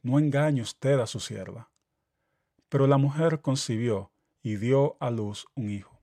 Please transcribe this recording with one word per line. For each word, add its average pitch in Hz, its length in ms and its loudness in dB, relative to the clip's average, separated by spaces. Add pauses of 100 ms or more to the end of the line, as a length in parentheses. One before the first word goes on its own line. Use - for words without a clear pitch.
no 131 160 2
engañe 143 420 2
usted 131 380 0
a 113 80 0
su 110 120 -8
sierva." 104 520 -12 (960)
Pero 135 160 4
la 139 140 6
mujer 151 420 2
concibió 117 720 -2 (320)
y 107 140 -4
dio 135 420 2
a 123 100 -4
luz 107 460 -6
un 107 160 -6
hijo - 320 -12